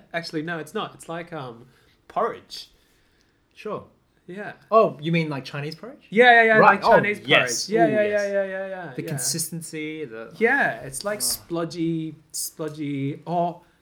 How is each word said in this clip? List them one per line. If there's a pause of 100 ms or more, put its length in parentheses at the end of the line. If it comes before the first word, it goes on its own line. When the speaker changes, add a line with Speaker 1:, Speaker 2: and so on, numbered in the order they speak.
(140)
Speaker 1:
actually,
no,
it's
not.
It's
like,
um, (420)
porridge. (840)
Speaker 2:
Sure. (420)
Speaker 1:
Yeah. (200)
Speaker 2:
Oh,
you
mean
like
Chinese
porridge?
Speaker 1:
Yeah,
yeah,
yeah,
Speaker 2:
Right.
Speaker 1:
like
Chinese
Speaker 2:
Oh,
yes.
Speaker 1:
porridge.
Yeah,
Speaker 2:
Ooh,
Speaker 1:
yeah,
Speaker 2:
yes.
Speaker 1:
yeah,
yeah,
yeah, (220)
yeah,
Speaker 2:
The
Speaker 1:
yeah.
Speaker 2:
consistency,
the
Speaker 1:
Yeah,
it's
like
Speaker 2:
Oh.
Speaker 1:
splodgy, (180)
splodgy,
or (200)